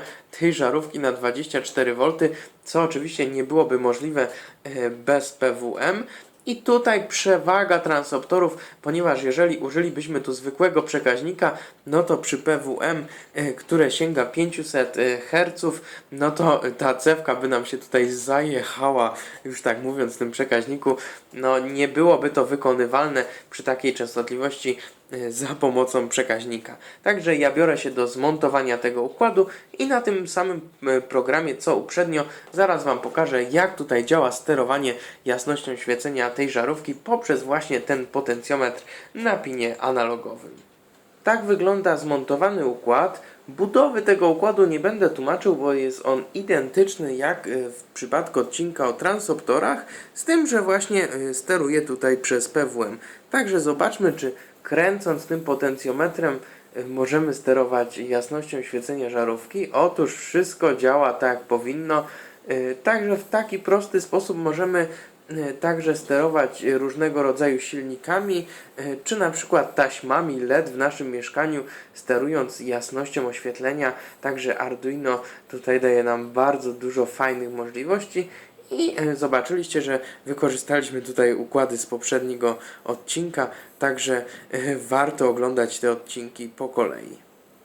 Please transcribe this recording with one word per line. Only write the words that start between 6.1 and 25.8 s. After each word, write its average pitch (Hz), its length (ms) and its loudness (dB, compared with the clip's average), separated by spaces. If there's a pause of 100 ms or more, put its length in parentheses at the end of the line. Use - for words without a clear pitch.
I 240 120 -4
tutaj 240 500 2
przewaga 180 720 4
transoptorów, 160 800 0 (240)
ponieważ 151 420 0
jeżeli 151 340 2
użylibyśmy 147 640 -2
tu 135 120 -4
zwykłego 143 500 2
przekaźnika, 151 720 0 (300)
no 156 160 4
to 170 140 2
przy - 200 -4
P 151 200 0
W 135 240 -6
M, 156 240 -2 (280)
e, 147 200 -4
które 151 380 2
sięga 156 340 0
pięciuset, 156 720 -2
e, 123 200 2
herców, 165 640 -2 (300)
no 143 200 0
to 156 300 4 (160)
ta 131 180 2
cewka 156 400 2
by 131 120 -2
nam 123 180 0
się 131 120 -6
tutaj 123 320 2
zajechała, 131 1080 0 (300)
już 131 160 -12
tak 120 220 0
mówiąc, 131 320 -2
w - 20 -14
tym 117 140 -4
przekaźniku. 135 680 0 (360)
No, 131 260 2
nie 139 280 0
byłoby 151 420 4
to 139 160 2
wykonywalne 131 800 2 (240)
przy - 140 -16
takiej 131 300 0
częstotliwości, 123 840 -4 (340)
e, 123 200 -6
za 131 160 -6
pomocą 127 600 2